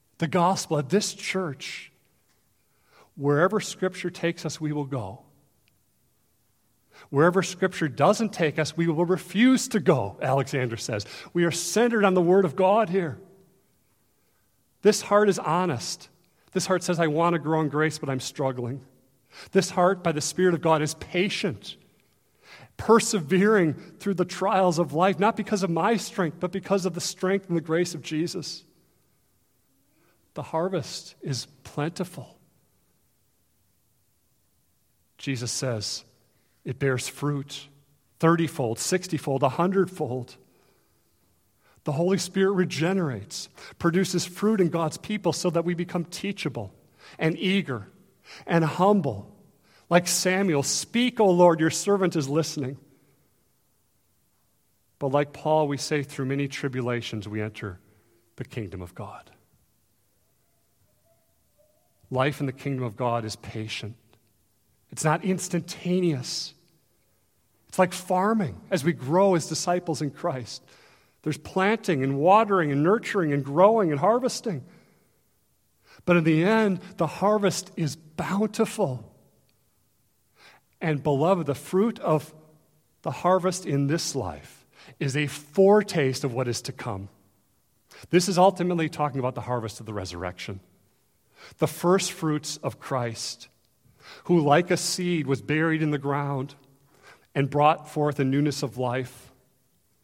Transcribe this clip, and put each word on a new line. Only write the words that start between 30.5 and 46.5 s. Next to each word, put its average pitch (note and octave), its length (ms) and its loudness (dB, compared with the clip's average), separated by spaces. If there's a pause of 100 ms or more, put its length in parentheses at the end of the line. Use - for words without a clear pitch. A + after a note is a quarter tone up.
is C3+ 260 -6 (180)
plentiful. - 760 -8 (2750)
Jesus B2 340 -6
says, A#2 520 -6 (600)
"It C3 140 -8
bears C3 300 -2
fruit C#3+ 580 -6 (540)
thirty-fold, D#3+ 580 2
sixty-fold, D3+ 640 -2
a C#3 60 6
hundred-fold." E3+ 880 -2 (1500)
The D#3 100 -4
Holy F3 260 2
Spirit F#3+ 340 0
regenerates, E3 960 -2 (320)
produces F3 440 2
fruit G#3 360 0
in F3 80 4
God's E3 280 -2
people G#3 360 -2
so - 180 -2
that E3 140 0
we F3 100 -2
become F3 300 -4
teachable C#3+ 680 -8 (460)